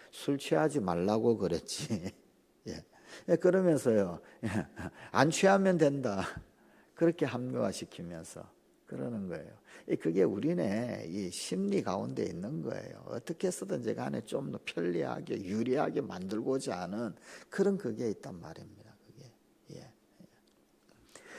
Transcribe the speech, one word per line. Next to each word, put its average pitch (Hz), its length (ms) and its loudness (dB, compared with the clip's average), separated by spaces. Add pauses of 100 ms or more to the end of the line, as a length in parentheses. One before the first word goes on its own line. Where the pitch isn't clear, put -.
(100)
술 - 280 -2
취하지 147 420 2
말라고 104 560 4
그랬지. 92 760 -2 (280)
<laughs> - 280 -20
예. - 160 -10 (440)
예, 175 80 6
그러면서요. 131 840 4 (240)
예. 110 40 0 (640)
안 139 200 6
취하면 190 480 6
된다. 131 460 2 (720)
그렇게 165 320 2
합리화시키면서 110 1200 -6 (380)
그러는 196 400 -6
거예요. 165 360 -10 (260)
이, 165 80 2
그게 170 260 2
우리네 113 840 0
이 180 220 -4
심리 196 520 -2
가운데 110 420 -2
있는 101 380 -6
거예요. - 460 -8
어떻게 - 400 -4
해서든지 127 460 -4
간에 127 280 -4
좀 - 300 -4
더 113 120 -6
편리하게, 143 760 -4
유리하게 123 600 0
만들고자 107 800 -4
하는 101 320 -6 (340)
그런 196 300 2
그게 117 320 -2
있단 92 280 -8
말입니다. - 560 -16 (120)
그게. 131 260 -20 (420)
예. 131 180 -18 (1500)